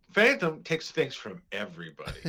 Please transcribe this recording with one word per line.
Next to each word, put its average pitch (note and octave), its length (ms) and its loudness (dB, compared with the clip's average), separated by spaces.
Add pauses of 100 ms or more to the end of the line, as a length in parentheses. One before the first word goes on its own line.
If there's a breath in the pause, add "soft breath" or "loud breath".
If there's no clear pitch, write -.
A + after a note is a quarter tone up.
(120)
Phantom F#3 500 4
takes - 280 -4
things C3+ 240 0
from F#2 280 -12 (100)
everybody E2+ 760 -8